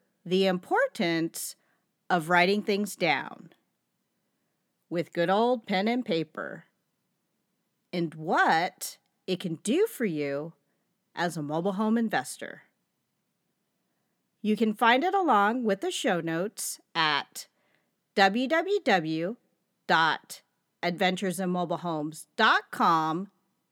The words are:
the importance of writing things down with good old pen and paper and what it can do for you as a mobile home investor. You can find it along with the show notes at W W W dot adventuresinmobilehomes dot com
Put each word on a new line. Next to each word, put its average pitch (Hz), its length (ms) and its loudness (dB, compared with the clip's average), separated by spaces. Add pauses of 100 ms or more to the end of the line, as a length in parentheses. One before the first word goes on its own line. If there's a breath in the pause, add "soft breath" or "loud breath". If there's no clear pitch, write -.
(260)
the 190 200 2
importance 185 1080 -2 (540)
of 170 180 0
writing 180 320 4
things 202 360 -2
down 160 520 -2 (1400)
with 165 240 -4
good 170 160 2
old 226 340 2
pen 202 240 0
and 240 160 -2
paper 160 600 -6 (1300)
and 170 200 -2
what 180 840 0 (280)
it 180 140 -2
can 165 220 -6
do 339 240 0
for - 180 -6
you 147 480 -4 (600)
as 165 240 -4
a 151 40 -4
mobile 160 300 -2
home 214 240 0
investor. - 680 -4 (1800)
You 208 120 0
can 214 200 0
find 247 280 4
it 359 120 0
along 247 500 4
with 196 160 0
the 370 100 -6
show 208 300 -2
notes 165 580 -6 (160)
at 151 520 0 (680)
W 208 320 4
W 359 360 0
W 170 520 0 (500)
dot 160 560 0 (400)
adventuresinmobilehomes 175 1400 -4 (100)
dot 269 340 4
com 165 580 2 (440)